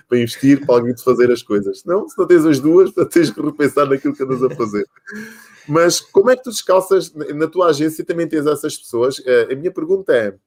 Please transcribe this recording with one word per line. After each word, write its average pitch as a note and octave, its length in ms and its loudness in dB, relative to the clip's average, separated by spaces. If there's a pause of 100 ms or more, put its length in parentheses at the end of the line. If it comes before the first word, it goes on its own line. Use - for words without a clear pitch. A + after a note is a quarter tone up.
para B2 120 0
investir, C3+ 480 2
para B2 80 4
alguém A#2+ 180 0
te A#2+ 100 -16
fazer B2 280 2
as A#2 100 -2
coisas. G2 420 -4
Não, F#3+ 240 -4
se - 80 -20
não F3+ 120 -2
tens E3 180 6
as D3 140 2
duas, E3+ 340 4
<laughs> E3 180 -2
tens D#3 200 2
que - 100 -10
repensar C#3+ 460 0
naquilo C3+ 260 -2
que C#3+ 80 -8
andas C3 220 -4
a B2+ 80 2
fazer." G#2 340 -4 (840)
Mas E3 320 2
como G3 300 0
é B3+ 60 4
que B3+ 80 -8
tu A#3+ 80 -10
descalças, F#3 600 0
na, D3+ 220 -10
na D3+ 140 -2
tua F3 220 0
agência D#3 360 -2
também E3+ 220 -4
tens D3+ 180 -4
essas D3+ 320 -4
pessoas? B2 480 -4
Eh, A#2+ 260 2
a C3 40 -6
minha E3 160 -6
pergunta F3 420 -2
é G#2+ 220 0 (120)